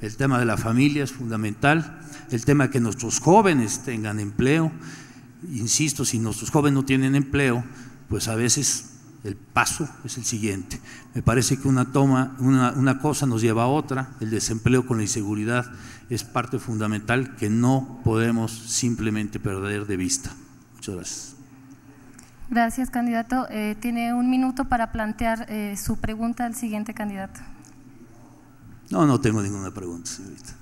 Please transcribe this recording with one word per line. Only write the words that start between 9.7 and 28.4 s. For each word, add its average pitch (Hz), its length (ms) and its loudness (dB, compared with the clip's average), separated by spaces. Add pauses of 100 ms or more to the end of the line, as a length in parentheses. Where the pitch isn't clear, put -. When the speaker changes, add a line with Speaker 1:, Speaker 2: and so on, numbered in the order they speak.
Speaker 1:
es 123 120 -8
el 117 80 -8
siguiente. 104 560 -4 (340)
Me 117 80 -2
parece 127 360 4
que - 100 0
una 131 240 2
toma, 131 460 4
una, 127 340 4
una 131 260 2
cosa 147 280 0
nos 113 160 0
lleva 117 220 4
a - 20 2
otra, 135 540 -2
el 110 100 -4
desempleo 117 560 2
con 123 100 0
la 110 60 0
inseguridad 107 680 -2 (380)
es 117 160 -4
parte 120 340 -4
fundamental 107 800 -2
que 104 140 -2
no 127 520 2
podemos 113 500 0
simplemente 110 840 -2
perder 101 480 -4
de 101 120 -2
vista. 92 320 -2 (460)
Muchas - 180 -10
gracias. - 400 -12 (1120)
Speaker 2:
Gracias, 233 400 0
candidato. 240 640 -2
Eh, 214 300 -4
tiene 233 340 -2
un 247 160 2
minuto 262 340 0
para 226 280 0
plantear, 226 580 -2
eh, 208 260 -4
su 220 220 -2
pregunta 226 480 -4
al 233 80 -6
siguiente 214 400 -6
candidato. 202 460 -8 (1500)